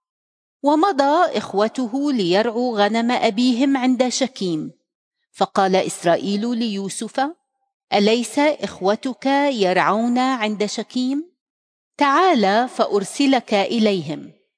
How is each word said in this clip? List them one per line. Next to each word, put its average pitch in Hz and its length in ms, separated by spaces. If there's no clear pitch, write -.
ومضى 302 760
إخوته 226 720
ليرعوا 220 680
غنم 226 320
أبيهم 247 680
عند 254 300
شكيم، 175 640
فقال 190 440
إسرائيل 202 840
ليوسف: 214 640
"أليس 226 460
إخوتك 226 840
يرعون 196 680
عند 214 480
شكيم؟ 254 680
تعال 269 720
فأرسلك 233 840
إليهم." 196 760